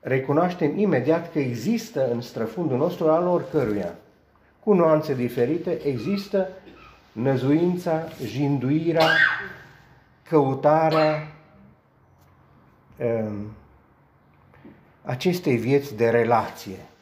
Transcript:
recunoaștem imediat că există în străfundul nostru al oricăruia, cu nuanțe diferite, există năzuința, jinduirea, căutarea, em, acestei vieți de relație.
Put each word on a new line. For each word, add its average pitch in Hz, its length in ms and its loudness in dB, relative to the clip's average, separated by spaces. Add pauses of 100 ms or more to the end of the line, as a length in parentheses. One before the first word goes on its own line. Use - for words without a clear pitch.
recunoaștem 147 760 0
imediat 165 540 2
că - 60 -2
există 131 720 -2
în 117 100 -2
străfundul 123 560 -4
nostru 165 340 0
al 170 160 2
oricăruia, 107 680 -2 (680)
cu 214 100 2
nuanțe 156 420 4
diferite, 131 720 -2
există 190 640 -2 (640)
năzuința, 160 960 0 (160)
jinduirea, 143 840 0 (1120)
căutarea, 156 1040 2 (1700)
em, 110 560 -4 (1500)
acestei 147 540 0
vieți 123 400 0
de 117 140 2
relație. 113 680 0 (240)